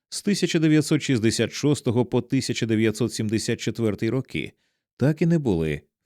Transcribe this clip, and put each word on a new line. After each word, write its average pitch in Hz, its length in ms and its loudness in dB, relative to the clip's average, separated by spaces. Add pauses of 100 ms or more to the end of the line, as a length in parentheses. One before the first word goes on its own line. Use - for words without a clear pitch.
з - 120 -10
тисяча 185 380 0
дев'ятсот 156 420 2
шістдесят 113 500 0
шостого 127 540 0
по 123 160 0
тисяча 123 440 -2
дев'ятсот 110 480 0
сімдесят 110 480 -4
четвертий 110 480 -2
роки, 113 420 -6 (460)
так 151 240 0
і 175 40 4
не 170 140 2
були 80 420 0 (240)